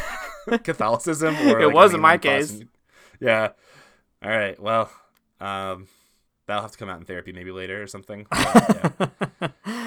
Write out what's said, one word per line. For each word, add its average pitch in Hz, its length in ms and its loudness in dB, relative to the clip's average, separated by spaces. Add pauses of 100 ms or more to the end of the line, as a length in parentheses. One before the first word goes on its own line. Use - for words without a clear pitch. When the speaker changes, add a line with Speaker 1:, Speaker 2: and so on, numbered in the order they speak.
(240)
Speaker 1:
<laughs> - 380 -4
Catholicism 151 720 -2 (120)
or, - 120 4
Speaker 2:
It 151 60 6
Speaker 1:
like, 147 80 4
Speaker 2:
was 185 200 10
in 160 60 0
Speaker 1:
mainline - 20 -4
Speaker 2:
my 165 160 8
case. 143 300 0
Speaker 1:
Protestant-, 107 220 -16 (500)
yeah. 110 280 2 (760)
All 104 80 -6
right. 104 280 -2
Well, 110 320 -2 (500)
um, 95 460 -8 (600)
that'll 104 160 -4
have 110 100 -14
to - 60 -20
come 104 100 -12
out 90 100 -10
in 87 60 -20
therapy 90 280 -12
maybe 90 180 -14
later 92 320 -10
or 101 40 -14
something. 104 440 -16
But, - 640 2 (460)
yeah. 170 140 -6
Speaker 2:
<laughs> - 40 -20 (280)